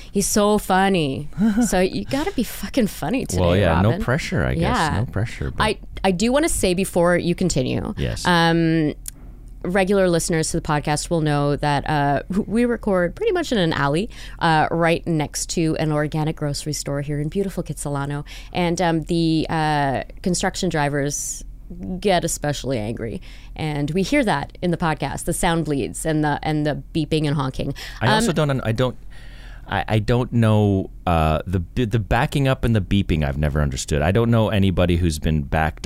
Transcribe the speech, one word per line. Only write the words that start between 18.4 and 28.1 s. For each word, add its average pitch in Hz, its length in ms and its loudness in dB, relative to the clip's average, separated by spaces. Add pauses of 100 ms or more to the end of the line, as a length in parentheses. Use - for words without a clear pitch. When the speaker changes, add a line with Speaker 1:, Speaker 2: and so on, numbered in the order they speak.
Speaker 1:
And, 170 280 0
um, 165 220 2
the, 165 480 2
uh, 147 500 0 (220)
construction 185 460 -2
drivers 143 760 -2 (560)
get 180 260 2
especially 139 540 -4
angry, 110 420 -6 (340)
and 147 360 -4
we 185 100 0
hear 285 220 2
that 147 400 -2
in 180 80 2
the 160 60 0
podcast, 151 480 -2
the 175 80 0
sound 165 320 0
bleeds 135 420 -2
and 156 160 2
the, 147 180 0
and 151 240 -2
the 143 160 -2 (100)
beeping 156 360 0
and 143 80 0
honking. 135 400 -4 (260)
Speaker 2:
I 214 140 4